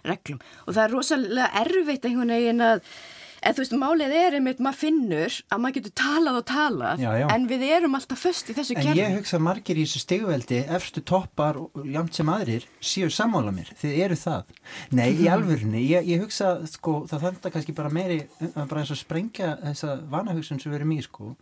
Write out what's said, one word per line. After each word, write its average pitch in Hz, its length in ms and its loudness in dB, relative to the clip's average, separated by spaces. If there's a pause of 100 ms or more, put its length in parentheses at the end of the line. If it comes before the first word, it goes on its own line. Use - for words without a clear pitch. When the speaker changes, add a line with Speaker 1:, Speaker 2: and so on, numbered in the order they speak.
Speaker 1:
reglum. 147 360 -6 (280)
Og 170 60 -2
það 220 100 4
er 220 100 2
rosalega 254 580 0
erfitt 294 520 2
einhvern 240 240 0
veginn 233 320 2
að, 226 200 6 (640)
en - 100 4
þú - 40 -6
veist, 262 140 -4
málið 277 420 2
er 339 240 4
einmitt, 262 220 0
maður 262 180 0
finnur 240 720 0
að 202 100 0
maður 262 140 0
getur 214 200 -6
talað 294 440 2
og 240 80 -2
talað, 202 540 0
Speaker 2:
Já, 120 180 0
já. 139 160 2
Speaker 1:
en 247 140 2
við 254 140 0
erum 302 320 4
alltaf 262 280 -4
föst - 280 -2
í 233 40 -8
þessu 262 220 -2
Speaker 2:
En 143 60 0
Speaker 1:
kerfi. 151 160 4
Speaker 2:
ég 196 200 2
hugsa 196 200 -2
að 156 40 2
margir 175 340 0
í 156 60 4
þessu 151 160 -2
stigveldi, 147 720 0
efstu - 340 -4
toppar 151 540 0
og - 140 -10 (160)
jafnt 156 280 -4
sem 156 120 0
aðrir, 156 380 0 (160)
séu - 300 -2
sammála 196 420 0
mér. 90 220 -6
Þið 147 240 -2
eru 185 160 2
það. 151 300 -2 (480)
Nei, 123 200 6
í 165 180 4
Speaker 1:
<laughs> 180 40 6
Speaker 2:
alvörunni, 123 540 2
ég, 170 180 4
ég 170 140 2
hugsa, 185 460 0
sko, 156 400 -4
það 151 140 -6
þarf 180 200 -2
þetta 180 120 -6
kannski 156 220 -4
bara 147 160 -4
meiri, 165 360 -2 (140)
eh, 156 240 -6
bara 151 180 -4
eins 143 80 -6
og 147 80 -4
sprengja 170 640 -4
þessa 147 460 -4
vanahugsun 160 520 -4
sem 151 120 -8
við 147 80 -4
erum 156 180 0
í, 123 40 -4
sko. 110 400 -14